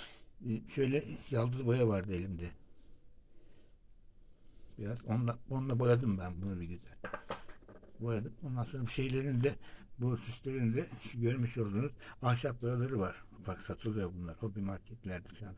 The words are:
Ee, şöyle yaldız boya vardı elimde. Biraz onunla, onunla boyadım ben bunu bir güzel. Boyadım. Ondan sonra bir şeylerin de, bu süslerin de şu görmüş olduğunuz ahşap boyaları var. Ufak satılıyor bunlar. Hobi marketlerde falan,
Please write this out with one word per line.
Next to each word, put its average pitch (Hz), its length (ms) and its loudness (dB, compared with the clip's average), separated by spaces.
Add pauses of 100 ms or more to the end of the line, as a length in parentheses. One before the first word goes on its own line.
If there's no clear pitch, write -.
(480)
Ee, 113 200 -2
şöyle 139 360 4 (260)
yaldız 123 360 2
boya 120 220 8
vardı 98 260 2
elimde. 87 360 -2 (2250)
Biraz 110 260 -4
onunla, 120 340 2 (120)
onunla 131 280 2
boyadım 120 400 6
ben 90 240 -4
bunu 98 180 -2
bir 85 60 -4
güzel. - 280 -8 (1080)
Boyadım. 113 320 0 (100)
Ondan 127 220 0
sonra 127 220 -2
bir - 40 0
şeylerin 131 520 2
de, 123 140 6 (420)
bu 123 180 4
süslerin 117 580 0
de 156 120 2 (140)
şu - 200 -6
görmüş 120 380 4
olduğunuz 110 340 2 (300)
ahşap 123 400 2
boyaları 123 380 2
var. 92 220 0 (180)
Ufak 90 200 -4
satılıyor 104 540 -2
bunlar. 87 220 -6
Hobi 104 240 -4
marketlerde 98 680 -4
falan, 98 300 -10